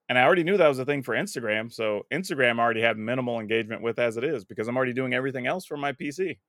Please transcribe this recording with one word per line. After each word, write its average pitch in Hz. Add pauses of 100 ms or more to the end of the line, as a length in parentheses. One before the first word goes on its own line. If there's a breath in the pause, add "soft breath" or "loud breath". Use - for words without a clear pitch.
And 123
I 127
already 170
knew 180
that 165
was 135
a 131
thing 143
for 123
Instagram. 113
So 107
Instagram 135
I 117
already 117
have 113
minimal 120
engagement 110
with 117
as 120
it 117
is 139
because -
I'm 123
already 131
doing 127
everything 127
else 170
from 147
my 143
P 143
C. 165